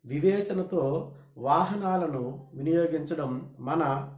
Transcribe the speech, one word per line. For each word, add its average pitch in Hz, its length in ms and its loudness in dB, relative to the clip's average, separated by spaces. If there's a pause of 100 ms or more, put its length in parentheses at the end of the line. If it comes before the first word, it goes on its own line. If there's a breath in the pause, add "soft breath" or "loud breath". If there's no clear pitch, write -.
వివేచనతో 185 760 2 (540 loud breath)
వాహనాలను 160 1160 0
వినియోగించడం 151 1040 0
మన 143 220 0 (360)